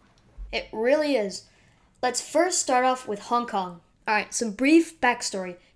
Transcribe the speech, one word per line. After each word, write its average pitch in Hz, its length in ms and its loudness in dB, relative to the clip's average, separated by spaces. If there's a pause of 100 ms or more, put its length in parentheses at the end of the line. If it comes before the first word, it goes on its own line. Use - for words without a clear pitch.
(520)
It 247 200 -6
really 277 440 2
is. 202 300 -4 (580)
Let's 247 180 -2
first 339 380 0
start 254 260 2
off 254 220 0
with 208 100 -4
Hong 240 300 -2
Kong. 180 340 -6 (240)
All 220 80 0
right, 202 200 -2
some 226 180 -4
brief 302 480 4
backstory 202 560 -2 (200)